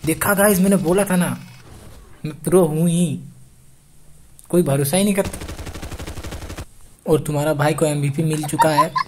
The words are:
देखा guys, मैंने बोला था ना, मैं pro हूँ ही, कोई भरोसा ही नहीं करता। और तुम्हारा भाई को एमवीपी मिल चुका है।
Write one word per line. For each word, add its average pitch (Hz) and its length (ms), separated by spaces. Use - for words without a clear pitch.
देखा 160 280
guys, 196 260
मैंने 196 160
बोला 185 280
था 196 120
ना, 160 240
मैं 151 140
pro 175 280
हूँ 156 220
ही, 165 320
कोई 175 140
भरोसा 139 340
ही 196 80
नहीं 208 100
करता। - 320
और 156 140
तुम्हारा 147 340
भाई 143 200
को 156 120
एमवीपी 147 360
मिल 156 220
चुका 151 240
है। 151 240